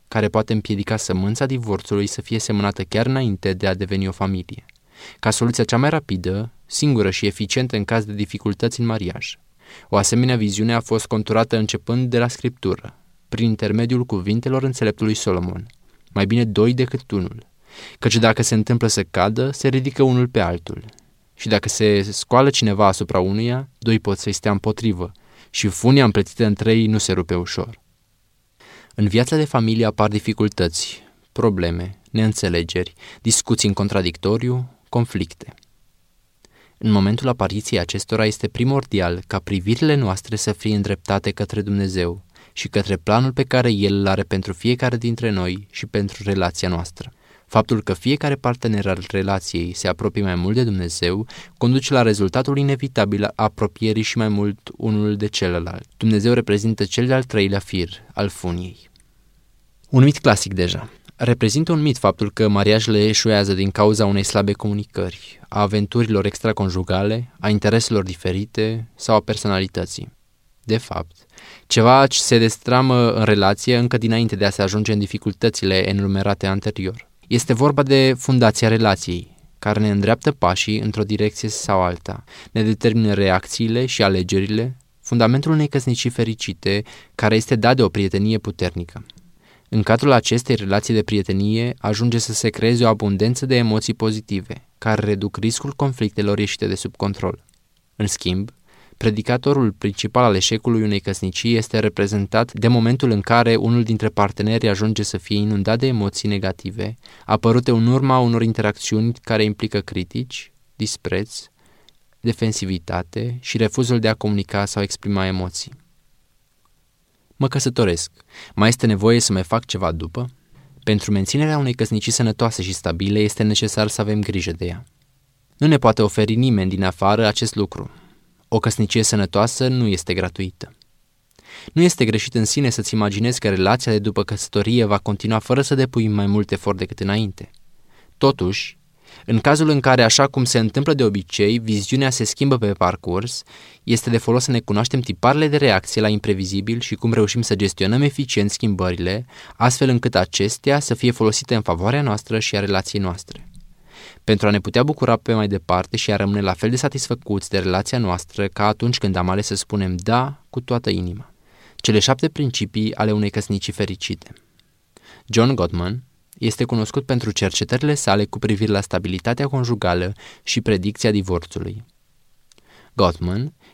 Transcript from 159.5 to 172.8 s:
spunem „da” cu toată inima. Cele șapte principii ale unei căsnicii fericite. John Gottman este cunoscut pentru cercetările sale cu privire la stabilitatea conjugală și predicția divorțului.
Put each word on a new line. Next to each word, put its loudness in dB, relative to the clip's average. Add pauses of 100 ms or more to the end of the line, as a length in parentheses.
spunem -2
„da” -2
cu -8
toată -4
inima. -6 (420)
Cele 2
șapte 2
principii -4
ale 0
unei 0
căsnicii -4
fericite. -6 (920)
John 4
Gottman -2 (360)
este -2
cunoscut -2
pentru 0
cercetările 0
sale 2
cu -8
privire 0
la 2
stabilitatea -2
conjugală -2 (300)
și -4
predicția 0
divorțului. -4 (1120)